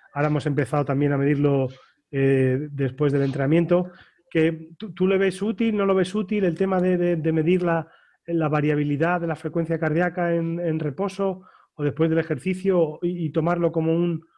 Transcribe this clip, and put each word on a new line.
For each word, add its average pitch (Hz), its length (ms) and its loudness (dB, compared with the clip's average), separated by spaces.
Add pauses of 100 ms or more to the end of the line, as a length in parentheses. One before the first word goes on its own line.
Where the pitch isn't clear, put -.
(120)
Ahora 147 160 0
hemos 151 180 0
empezado 143 380 0
también 143 280 0
a 139 60 0
medirlo, 139 500 2 (420)
eh, 135 600 2
después 139 420 -2
del 139 100 2
entrenamiento. 165 680 2 (400)
Que 160 380 0 (100)
¿tú, 208 140 -12
tú 185 160 0
le 190 100 2
ves 190 220 0
útil, 214 340 -2
no 202 120 0
lo 196 80 4
ves 185 200 0
útil 208 300 -2
el 175 100 2
tema 190 260 0
de, 180 180 2
de, 175 180 0
de 160 160 0
medir 165 300 2
la, 165 260 0 (380)
la 165 220 0
variabilidad 147 760 0
de 170 40 -4
la 160 100 -4
frecuencia 165 420 -4
cardíaca 170 560 0
en, 165 260 -2
en 160 180 -2
reposo 185 640 -4 (320)
o 151 80 -8
después 160 280 0
del 160 80 2
ejercicio 170 840 0
y, 175 240 -4
y 151 60 -4
tomarlo 170 420 0
como 160 220 0
un, 170 280 0 (160)